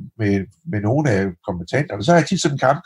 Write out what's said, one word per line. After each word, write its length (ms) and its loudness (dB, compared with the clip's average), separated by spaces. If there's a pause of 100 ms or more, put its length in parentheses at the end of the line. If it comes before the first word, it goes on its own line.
(180)
med, 280 0 (260)
med 100 -2
nogle 300 0
af 200 0 (160)
kommentanterne, 560 -4
så 80 4
har 80 8
jeg 80 2
tit 140 -2
sådan 140 0
en 40 -8
kamp 260 2